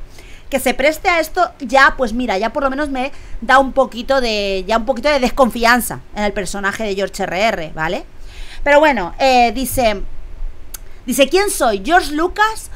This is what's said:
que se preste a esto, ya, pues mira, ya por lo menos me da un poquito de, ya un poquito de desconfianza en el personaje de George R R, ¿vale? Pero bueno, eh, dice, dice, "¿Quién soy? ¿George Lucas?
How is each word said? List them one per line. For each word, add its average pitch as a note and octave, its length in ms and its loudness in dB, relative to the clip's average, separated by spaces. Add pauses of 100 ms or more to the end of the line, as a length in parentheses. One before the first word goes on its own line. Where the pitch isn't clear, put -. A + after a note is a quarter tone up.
(500)
que B3 100 -2
se B3 140 0
preste D4+ 340 0
a E4+ 120 2
esto, E4 380 0
ya, C4+ 380 4
pues A#3 160 -2
mira, A#3 240 -2
ya A3 160 -2
por C#4+ 100 -4
lo C4+ 80 2
menos C#4 200 -4
me C4 200 -4 (300)
da B3+ 180 6
un C4+ 140 2
poquito C4 480 0
de, G3+ 480 0
ya A3 80 2
un A#3 80 0
poquito A#3+ 240 0
de D4 100 4
desconfianza A#3 840 2 (140)
en G#3 100 -4
el G3+ 80 0
personaje G3+ 520 -4
de G3 100 -2
George F#3+ 280 -4
R F3+ 180 -2
R, G3 340 0
¿vale? E3+ 300 -4 (580)
Pero C#4+ 160 6
bueno, C4 400 2
eh, B3 340 4
dice, A#3 500 0 (1040)
dice, C4 220 2
"¿Quién G4 220 2
soy? A3 340 0
¿George D#4 280 2
Lucas? F4+ 640 0